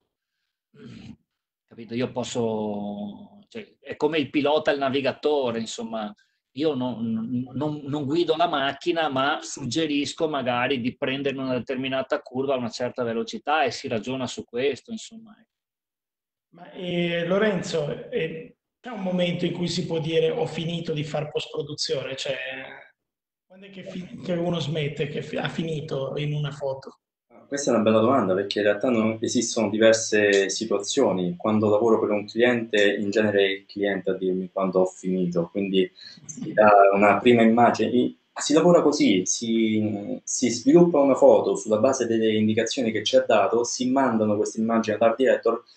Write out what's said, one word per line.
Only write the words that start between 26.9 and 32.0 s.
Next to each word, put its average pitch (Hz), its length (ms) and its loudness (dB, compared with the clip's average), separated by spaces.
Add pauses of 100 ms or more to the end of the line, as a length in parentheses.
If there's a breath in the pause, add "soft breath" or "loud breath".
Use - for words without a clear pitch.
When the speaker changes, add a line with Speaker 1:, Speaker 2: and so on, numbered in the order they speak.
Speaker 3:
Questa 139 200 -2
è - 20 4
una 110 100 4
bella 110 160 6
domanda, 110 340 2
perché 101 260 -2
in 101 40 0
realtà 104 260 2
non 110 300 0
esistono 113 500 0
diverse 104 800 4
situazioni. 98 840 0
Quando 107 340 0
lavoro 107 300 4
per 104 120 0